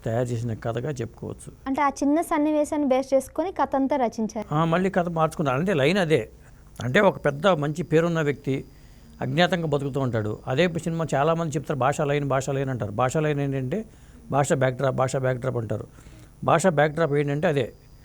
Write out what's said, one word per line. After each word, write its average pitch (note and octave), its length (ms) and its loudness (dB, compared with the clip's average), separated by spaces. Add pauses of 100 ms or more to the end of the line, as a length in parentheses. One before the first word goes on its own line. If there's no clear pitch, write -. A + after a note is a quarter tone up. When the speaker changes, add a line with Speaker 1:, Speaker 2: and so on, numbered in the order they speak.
Speaker 1:
తయారు A#2+ 220 -2
చేసిన A#2 280 -4
కథగా A#2+ 360 -6
చెప్పుకోవచ్చు. - 600 -10 (140)
Speaker 2:
అంటే C4+ 160 -2
ఆ C#4 60 2
చిన్న C#4+ 320 0
సన్నివేశాన్ని D4+ 680 0
బేస్ C4 260 2
చేసుకొని D#4+ 380 0
కథ C#4 220 -2
అంతా C4+ 220 2
రచించారు. A3 580 -2
Speaker 1:
ఆ, D#3+ 100 2
మళ్ళీ F3 260 2
కథ F3+ 180 0
మార్చుకున్నారు. D#3+ 500 0
అంటే F#3 160 0
లైన్ D3+ 240 4
అదే. D3+ 320 2 (520)
అంటే B2+ 180 2
ఒక F3+ 240 2
పెద్ద C#3+ 220 0
మంచి D#3 360 2
పేరున్న D#3+ 380 2
వ్యక్తి C#3 440 -2 (560)
అజ్ఞాతంగా E3 460 0
బతుకుతూ C#3 340 -2
ఉంటాడు. A2 460 -2
అదే C#3+ 220 2
సినిమా E3 460 -4
చాలామంది D#3+ 420 0
చెప్తారు D3+ 220 -4
భాషా C#3 260 0
లైన్, C#3+ 240 0
భాషా C3 240 -2
లైన్ C3+ 180 -2
అంటారు. G#2+ 220 -4
భాషా B2 280 0
లైన్ D3+ 200 0
ఏంటంటే C3+ 440 -4 (460)
భాష C#3+ 220 2
బ్యాక్‌డ్రాప్, C3 440 0
భాష C3 200 0
బ్యాక్‌డ్రాప్ B2+ 400 -2
అంటారు. G#2+ 300 -4 (580)
భాష D#3 220 4
బ్యాక్‌డ్రాప్ D3+ 460 2
ఏంటంటే C#3+ 360 0
అదే. C#3 240 0 (320)